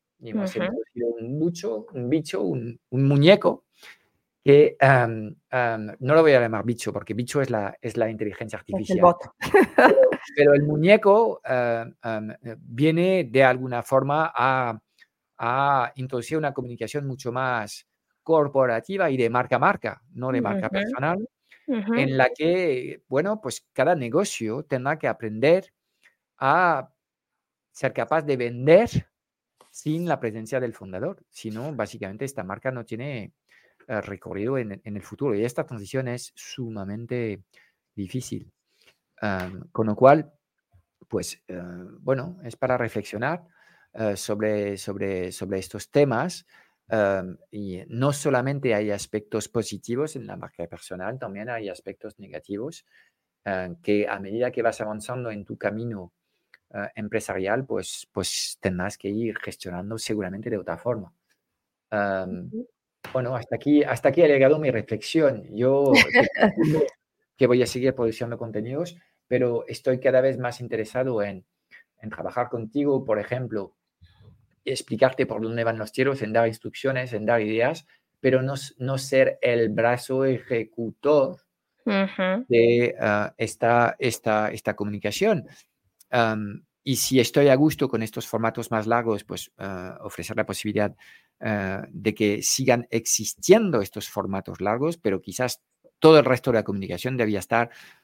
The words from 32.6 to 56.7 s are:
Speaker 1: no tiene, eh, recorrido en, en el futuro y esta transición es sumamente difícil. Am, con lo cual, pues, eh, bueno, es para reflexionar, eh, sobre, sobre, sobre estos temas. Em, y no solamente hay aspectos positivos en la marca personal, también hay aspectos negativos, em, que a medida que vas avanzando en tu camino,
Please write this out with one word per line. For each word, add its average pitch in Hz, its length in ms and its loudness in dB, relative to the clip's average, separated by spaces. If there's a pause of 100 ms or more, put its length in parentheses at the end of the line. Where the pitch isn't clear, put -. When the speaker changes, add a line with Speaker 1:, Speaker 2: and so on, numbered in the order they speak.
Speaker 1:
no 117 140 -10
tiene, 120 480 -10 (540)
eh, 110 140 -4
recorrido 101 560 -6
en, 104 260 -8
en 104 120 -10
el 95 80 -10
futuro 120 320 -4
y 104 100 0
esta 139 200 -6
transición 123 440 -8
es 123 260 -10
sumamente 110 1080 -8 (520)
difícil. 107 560 -10 (680)
Am, 92 500 -6
con 110 160 0
lo 104 100 0
cual, 143 340 6 (800)
pues, - 380 -6
eh, 90 140 -12 (380)
bueno, 139 440 -4
es 117 120 -12
para 127 220 0
reflexionar, 120 680 -4 (480)
eh, 107 240 -2
sobre, 104 600 -2
sobre, 98 540 -4
sobre 95 280 -6
estos - 320 -12
temas. 143 540 2 (460)
Em, 98 460 0 (140)
y 98 360 -10
no 131 260 0
solamente 135 600 0
hay 104 180 0
aspectos 104 560 -6
positivos 120 680 -6
en 117 100 -12
la 98 120 -12
marca 87 300 -12
personal, 92 520 -12
también 107 300 -12
hay 113 200 -8
aspectos 98 500 -16
negativos, 101 640 -12 (600)
em, 92 360 -6
que 104 260 0
a 98 120 -6
medida 113 320 -4
que 127 120 -6
vas 113 180 -2
avanzando 110 500 -8
en 104 140 -12
tu 113 120 -12
camino, 104 560 -6 (600)